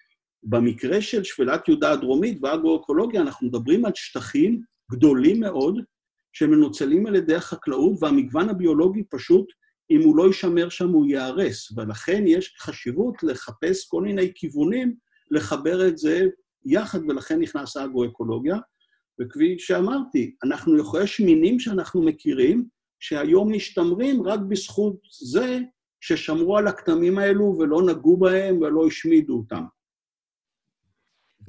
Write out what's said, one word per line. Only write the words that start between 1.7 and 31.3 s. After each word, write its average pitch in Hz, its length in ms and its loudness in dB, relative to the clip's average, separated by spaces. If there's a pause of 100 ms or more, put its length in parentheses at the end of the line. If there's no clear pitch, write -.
הדרומית 143 500 0
והאגרו-אקולוגיה, 160 800 0
אנחנו 135 260 -2
מדברים 123 380 0
על 202 100 -2
שטחים 180 680 -2 (320)
גדולים 143 480 4
מאוד, 180 380 -2 (540)
שמנוצלים 151 760 2
על 202 80 -2
ידי 165 200 2
החקלאות, 160 680 -2
והמגוון 143 460 0
הביולוגי 185 640 0
פשוט, 175 360 2 (440)
אם 156 120 6
הוא 151 140 8
לא 175 100 6
יישמר 175 420 2
שם, 180 200 -2
הוא 156 180 4
ייהרס, 135 680 -4
ולכן 113 500 -4
יש 175 340 0
חשיבות 160 600 -8
לחפש 156 680 -6
כל 170 140 -4
מיני 190 320 -2
כיוונים, 180 600 -2 (360)
לחבר 165 580 -2
את 165 100 -4
זה 170 280 0 (380)
יחד, 190 340 -2 (100)
ולכן 160 320 -4
נכנס 143 360 -8
האגרו-אקולוגיה, 123 800 -4 (640)
וכפי 156 380 -2
שאמרתי, 190 760 -2 (100)
אנחנו 151 340 2
יכול-, 156 240 -2
יש 202 180 -4
מינים 185 400 4
שאנחנו 185 420 -4
מכירים, 156 640 0 (320)
שהיום 165 520 0
משתמרים 202 680 -2
רק 208 180 -2
בזכות 202 560 -4 (240)
זה 254 400 -2 (400)
ששמרו 170 560 -2
על 208 120 2
הכתמים 175 500 0
האלו 196 400 2
ולא 160 240 2
נגעו 165 340 4
בהם 185 440 2
ולא 156 260 2
השמידו 156 500 2
אותם. 107 280 -8 (1800)